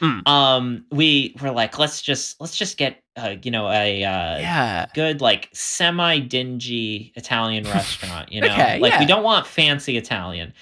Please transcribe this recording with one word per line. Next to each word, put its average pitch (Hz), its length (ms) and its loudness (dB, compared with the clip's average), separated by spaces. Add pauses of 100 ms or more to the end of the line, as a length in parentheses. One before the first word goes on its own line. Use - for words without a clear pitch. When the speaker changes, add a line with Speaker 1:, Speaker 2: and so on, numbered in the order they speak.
Speaker 1:
Mm. 135 260 0
Speaker 2:
um, 131 640 4
we 147 500 2
were 135 120 -2
like, 117 260 -2
"Let's 151 240 -2
just, - 380 -4
let's 170 160 -10
just 190 200 -4
get, 135 240 -4 (140)
uh, 107 300 -6
you 123 80 -4
know, 107 180 -2
a, 104 320 0
uh, 87 380 -2
Speaker 1:
Yeah. 123 460 0 (100)
Speaker 2:
good, 156 240 0
like, 113 320 2
semi-dingy 127 1600 -2
Italian 113 500 -2
Speaker 1:
<laughs> 104 80 -4
Speaker 2:
restaurant," 87 600 -4
you 107 80 -4
know? - 80 2
Speaker 1:
Okay, - 320 2
Speaker 2:
Like, - 140 4
we - 80 4
Speaker 1:
yeah. 143 40 4
Speaker 2:
don't 208 160 4
want 214 240 2
fancy 143 500 2
Italian. 90 640 -6